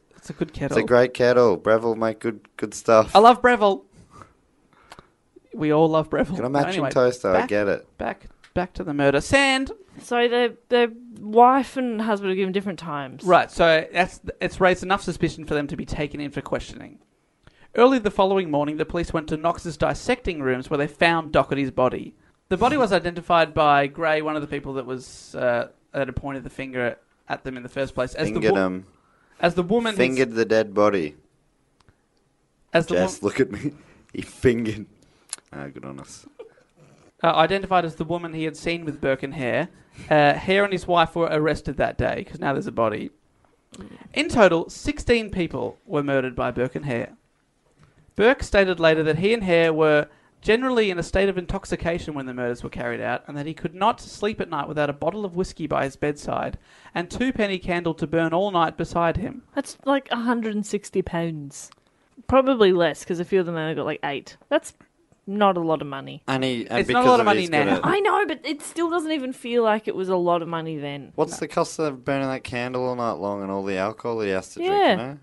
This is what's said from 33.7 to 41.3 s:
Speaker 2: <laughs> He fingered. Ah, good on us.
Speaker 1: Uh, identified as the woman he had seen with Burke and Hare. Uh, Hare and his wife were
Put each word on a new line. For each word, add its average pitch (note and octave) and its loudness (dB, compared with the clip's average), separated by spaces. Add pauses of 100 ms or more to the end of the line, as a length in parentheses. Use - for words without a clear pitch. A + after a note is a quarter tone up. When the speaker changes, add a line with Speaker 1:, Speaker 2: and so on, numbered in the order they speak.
Speaker 2:
<laughs> - -20
He F2+ -10
fingered. A2+ -2 (680)
Ah, C#2+ -14
good C2 -18
on C2+ -16
us. - -20 (960)
Speaker 1:
Uh, E3+ 2
identified F3+ 2
as D#3+ -8
the - -6
woman E3+ -6
he D#3+ -6
had D3+ -6
seen E3+ -6
with D3+ -8
Burke C3+ -2
and C3+ -8
Hare. B2+ -2 (400)
Uh, D3 6
Hare F#3 0
and G3 -2
his F3+ -6
wife E3+ 2
were E3 0